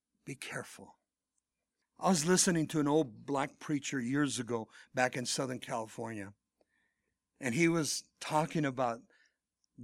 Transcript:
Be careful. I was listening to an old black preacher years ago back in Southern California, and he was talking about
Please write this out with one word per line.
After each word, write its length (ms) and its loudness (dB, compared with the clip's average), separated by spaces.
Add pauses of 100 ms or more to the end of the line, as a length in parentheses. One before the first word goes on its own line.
(260)
Be 100 -10
careful. 640 -12 (1000)
I 100 2
was 160 4
listening 440 4
to 100 0
an 80 4
old 400 2
black 320 -2
preacher 400 -2
years 400 0
ago 280 -4 (280)
back 200 2
in 120 -4
Southern 320 -4
California, 720 -8 (1080)
and 140 -2
he 140 4
was 360 0 (160)
talking 460 0
about 380 -2 (800)